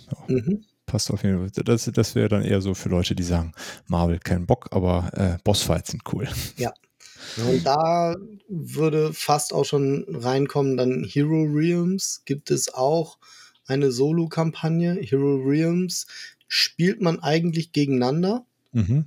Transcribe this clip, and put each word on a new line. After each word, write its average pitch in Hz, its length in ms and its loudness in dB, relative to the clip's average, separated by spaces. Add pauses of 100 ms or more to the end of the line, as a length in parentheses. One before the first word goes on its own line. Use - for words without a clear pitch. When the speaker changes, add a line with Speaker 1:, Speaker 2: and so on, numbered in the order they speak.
(120)
Speaker 1:
Ja. - 240 -4
Speaker 2:
Mhm. 160 300 -2 (200)
Speaker 1:
Passt - 260 -2
auf 98 120 -4
jeden 95 140 2 (120)
Fall. - 160 -4
Das, 117 200 2
das 113 300 0
wäre 110 140 2
dann 101 140 2
eher 101 180 2
so 95 120 -2
für - 160 -6
Leute, 90 240 2
die 92 100 -2
sagen, 85 280 0 (360)
Marvel, 85 320 2
kein 90 260 -2
Bock, - 260 0
aber, 90 420 2
äh, 90 300 0
Bossfights - 480 0
sind - 120 -10 (100)
cool. 104 140 -4 (300)
Speaker 2:
Ja. 117 160 -6 (640)
Ja, 113 100 -4
und 131 200 2
da 170 500 2 (320)
würde 156 680 0
fast - 400 0
auch 143 120 0
schon 139 440 0
reinkommen, 135 680 0
dann 127 260 0
Hero 151 400 0
Realms 175 800 0
gibt 139 260 -6
es - 220 -2
auch 156 440 0 (480)
eine 139 260 2
Solo-Kampagne. 165 1080 0
Hero 139 420 2
Realms 165 640 0 (400)
spielt - 540 0
man 170 180 2
eigentlich 165 540 0
gegeneinander, 147 720 2 (260)
Speaker 1:
Mhm. 123 360 2